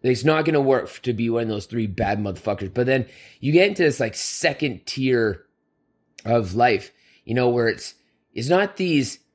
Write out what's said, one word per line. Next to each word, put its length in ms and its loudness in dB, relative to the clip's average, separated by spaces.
It's 220 0
not 200 2
gonna 160 2
work 260 2
f-, 160 -14
to 100 -2
be 180 -2
one 140 0
of 60 -4
those 160 -6
three 200 -4
bad 320 -2
motherfuckers. 560 -6
But 120 0
then 200 0
you 140 -2
get 160 6
into 160 0
this, 160 2
like, 160 -2
second 720 -4
tier 600 0
of 320 0
life, 340 2
you 100 -6
know, 160 2
where 180 2
it's, 260 -4
it's 160 -6
not 280 2
these 440 0